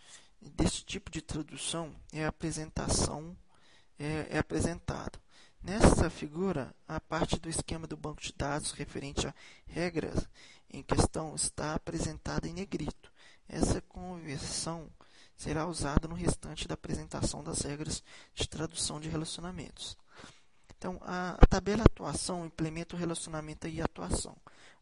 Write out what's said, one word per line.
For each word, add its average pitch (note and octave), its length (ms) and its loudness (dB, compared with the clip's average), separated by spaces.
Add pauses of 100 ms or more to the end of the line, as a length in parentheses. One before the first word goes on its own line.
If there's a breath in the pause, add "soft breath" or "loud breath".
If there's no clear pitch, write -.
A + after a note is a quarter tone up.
(400 loud breath)
desse D#3 440 2
tipo - 260 -8
de E3 120 -4
tradução D3+ 720 -4 (180)
é D#3 120 -2
a D#3 40 4
apresentação, D#3 1080 0 (640 loud breath)
é, D3+ 320 -2
é D3+ 80 2
apresentado. - 800 -2 (420 loud breath)
Nessa G3 480 8
figura, D3+ 640 -2 (120)
a D#3 140 -4
parte - 380 0
do D#3+ 100 -6
esquema D#3+ 380 -4
do D#3 100 -6
banco D3+ 240 -8
de - 160 -8
dados C#3 360 -2
referente - 540 -4
a - 80 -6 (320 loud breath)
regras - 600 0 (400 loud breath)
em C3+ 140 -10
questão - 520 2
está D3+ 400 -2
apresentada D#3+ 720 -2
em E3 40 -8
negrito. E3 600 -6 (360 loud breath)
Essa - 320 2
conversão E3+ 1080 -6 (460 loud breath)
será D3+ 300 -2
usada D#3+ 420 2
no E3 60 -6
restante D#3+ 520 -2
da E3+ 80 -2
apresentação D3+ 720 -2
das D#3+ 160 -2
regras D3+ 420 -4 (320 loud breath)
de - 140 -4
tradução D3+ 500 -4
de D#3 100 -6
relacionamentos. E3 880 -6 (800 loud breath)
Então, F#3 260 -6
a, F3+ 380 -4
a - 60 12
tabela G3 380 4
atuação E3+ 600 2
implementa D#3+ 500 -4
o F3 40 -6
relacionamento D#3+ 680 -6
e D#3+ 140 -6
atuação. - 560 -2 (460 loud breath)